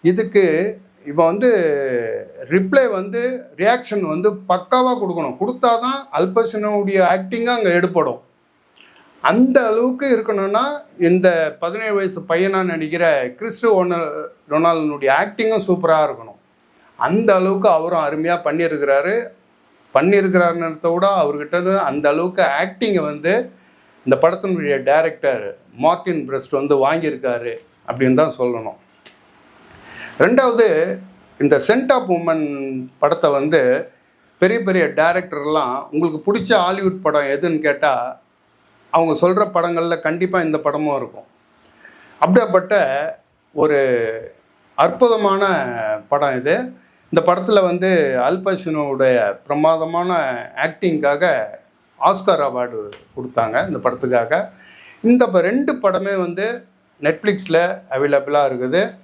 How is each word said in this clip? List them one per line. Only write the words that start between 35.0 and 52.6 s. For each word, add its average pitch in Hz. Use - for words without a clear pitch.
உங்களுக்கு 160
பிடிச்ச 190
ஹாலிவுட் 190
படம் 151
எதுன்னு 151
கேட்டா 139
அவங்க 165
சொல்ற 185
படங்கள்ல 170
கண்டிப்பா 175
இந்த 156
படமும் 147
இருக்கும். 120
அப்படியாப்பட்ட 185
ஒரு 147
அற்புதமான 196
படம் 143
இது. 190
இந்த 170
படத்துல 190
வந்து 175
அல் 175
பசினோவுடைய 139
பிரமாதமான 160
ஆக்டிங்காக 151
ஆஸ்கார் 185
அவார்டு 123